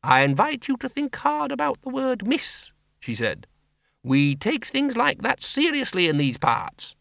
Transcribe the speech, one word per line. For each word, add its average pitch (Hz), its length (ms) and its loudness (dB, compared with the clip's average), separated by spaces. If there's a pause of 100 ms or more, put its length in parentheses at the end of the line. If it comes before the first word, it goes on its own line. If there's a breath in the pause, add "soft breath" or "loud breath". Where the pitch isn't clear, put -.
I 131 180 6
invite 185 460 2
you 269 100 0
to 254 120 -6
think 285 260 -6
hard 294 360 0
about 285 300 -2
the - 80 -12
word 254 360 -2
miss, - 460 -4 (280)
she - 160 -8
said. 104 320 -4 (560)
We 139 320 2
take 226 280 -2
things 269 320 -2
like 247 280 2
that 233 180 -2
seriously 269 680 0
in 156 100 2
these 139 200 0
parts. - 640 -2